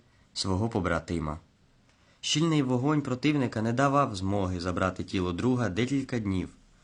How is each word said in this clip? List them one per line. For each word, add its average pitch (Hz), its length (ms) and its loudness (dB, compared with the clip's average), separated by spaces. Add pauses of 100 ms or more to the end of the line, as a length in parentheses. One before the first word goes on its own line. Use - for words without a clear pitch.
(340)
свого 98 340 -2
побратима. 82 720 -2 (800)
Щільний 156 420 2
вогонь 131 400 2
противника 131 600 0
не 117 100 0
давав 135 440 2
змоги 95 440 0
забрати 90 440 -2
тіло 90 280 -2
друга 117 360 0
декілька 123 500 -2
днів, 95 300 -2 (360)